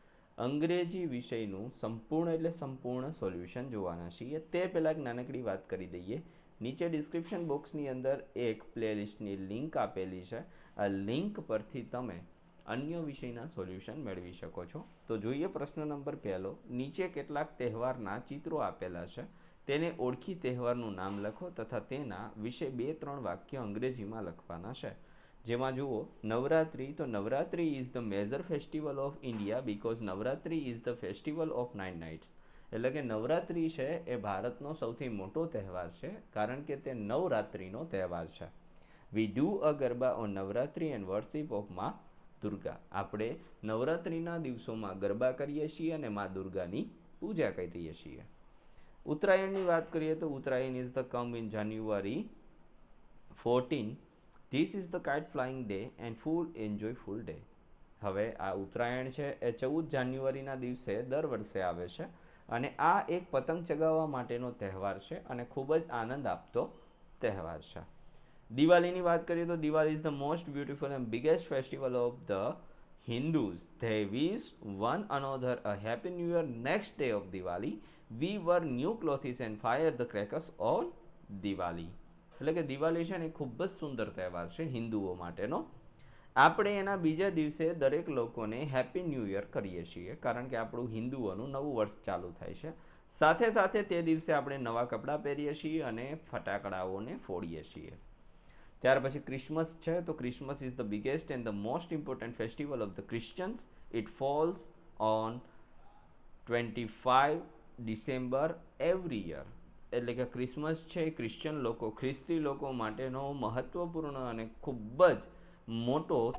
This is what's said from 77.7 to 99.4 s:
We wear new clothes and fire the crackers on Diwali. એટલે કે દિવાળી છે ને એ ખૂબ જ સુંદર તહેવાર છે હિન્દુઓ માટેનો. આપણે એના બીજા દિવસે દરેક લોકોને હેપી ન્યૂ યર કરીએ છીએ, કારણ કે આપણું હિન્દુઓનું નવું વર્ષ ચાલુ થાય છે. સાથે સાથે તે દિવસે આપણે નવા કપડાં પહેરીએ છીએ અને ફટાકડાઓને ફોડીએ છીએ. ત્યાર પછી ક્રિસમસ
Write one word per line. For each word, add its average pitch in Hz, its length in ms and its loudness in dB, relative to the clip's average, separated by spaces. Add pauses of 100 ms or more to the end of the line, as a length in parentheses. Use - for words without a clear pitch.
We 175 180 0
wear 175 220 6
new 151 420 0
clothes 135 380 0
and 107 200 -4
fire 143 320 4
the 123 120 2
crackers 107 440 -2 (100)
on 175 300 4 (540)
Diwali. 87 440 0 (540)
એટલે 151 120 2
કે 165 100 2
દિવાળી 160 420 2
છે 190 120 -2
ને 165 100 -2
એ 160 40 -2
ખૂબ 143 340 -2
જ 185 60 0
સુંદર 127 380 -2
તહેવાર 87 400 -2
છે 160 160 -4
હિન્દુઓ 110 500 0
માટેનો. 92 500 -2 (720)
આપણે 202 420 8
એના 196 180 2
બીજા 170 340 4
દિવસે 160 440 2
દરેક 147 340 4
લોકોને 120 560 0
હેપી 131 380 2
ન્યૂ 135 240 0
યર 98 180 0
કરીએ 90 400 -2
છીએ, 87 300 -8
કારણ 123 340 -2
કે 131 80 -2
આપણું 113 340 -2
હિન્દુઓનું 117 600 -2
નવું 139 240 0
વર્ષ 107 300 2
ચાલુ 90 280 -2
થાય - 220 -8
છે. 156 160 -8 (480)
સાથે 160 320 8
સાથે 202 320 6
તે 170 200 2
દિવસે 160 300 4
આપણે 139 260 2
નવા 117 260 2
કપડાં 120 380 -2
પહેરીએ 147 320 0
છીએ 156 280 -2
અને 127 360 -4 (120)
ફટાકડાઓને 98 840 -2
ફોડીએ 87 460 -4
છીએ. - 300 -12 (880)
ત્યાર 131 200 8
પછી 135 180 0
ક્રિસમસ 156 560 -2 (120)